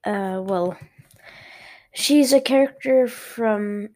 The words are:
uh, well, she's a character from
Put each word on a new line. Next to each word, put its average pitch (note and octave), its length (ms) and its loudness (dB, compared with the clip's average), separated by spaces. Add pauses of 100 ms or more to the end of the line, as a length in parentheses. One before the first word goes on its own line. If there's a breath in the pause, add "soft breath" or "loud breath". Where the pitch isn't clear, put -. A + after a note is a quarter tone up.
uh, F#3+ 400 -4
well, F3+ 320 -4 (1160 loud breath)
she's C#4 400 4
a C4+ 80 4
character C4+ 680 2
from G#3 880 -6